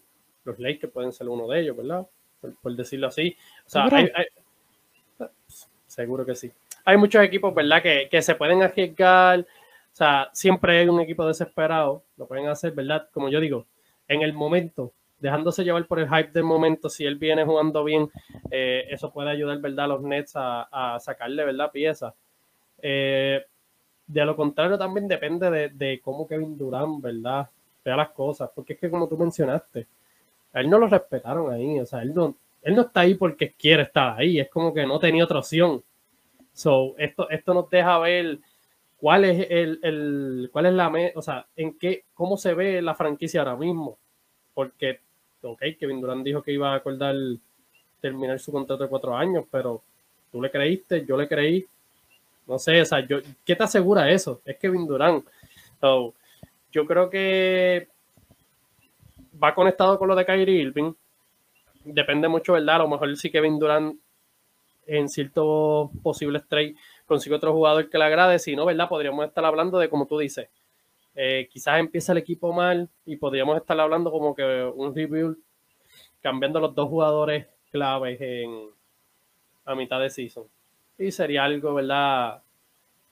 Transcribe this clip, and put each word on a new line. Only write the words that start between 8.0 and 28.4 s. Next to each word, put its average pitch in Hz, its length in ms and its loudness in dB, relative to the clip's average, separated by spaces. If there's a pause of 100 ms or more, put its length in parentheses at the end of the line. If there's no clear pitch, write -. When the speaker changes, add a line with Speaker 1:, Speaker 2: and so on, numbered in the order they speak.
Speaker 1:
que 165 100 4
se 160 140 2
pueden 175 260 4
arriesgar. 185 800 6
O - 560 -12
sea, 143 380 2
siempre 180 460 4
hay 175 100 6
un 175 100 4
equipo 160 260 -2
desesperado. 156 800 -2 (140)
Lo 135 80 -14
pueden 139 220 -6
hacer, 151 240 -4
¿verdad? 147 420 -4
Como 139 160 -4
yo 147 100 0
digo, 139 260 -2 (420)
en 151 160 0
el 151 100 -2
momento, 151 580 -2 (280)
dejándose 156 440 -2
llevar 170 220 0
por 165 140 -4
el 151 100 -2
hype 156 220 2
del 165 120 0
momento, 160 460 2
si - 160 -6
él 143 120 -4
viene 156 280 2
jugando 156 380 0
bien, 151 260 0 (400)
eh, 127 400 -2
eso 143 220 -10
puede 147 180 -8
ayudar, 147 300 -4
¿verdad? 143 260 -4
A 147 40 -2
los 139 120 -4
Nets 143 340 -6
a, 123 600 -6
a 120 40 -10
sacarle, 135 460 -8
¿verdad? 143 260 -4
Piezas. 147 420 -4 (680)
Eh, 135 640 -2 (640)
de 147 180 0
lo 151 100 0
contrario, 156 420 0
también 196 300 -4
depende 175 440 -2
de, 151 180 0
de 135 340 -6
cómo 147 240 -8
Kevin 156 300 -6
Durant, 139 440 -6
¿verdad? 123 460 -6 (380)
Vea 131 100 -2
las 151 140 0
cosas, 139 460 -6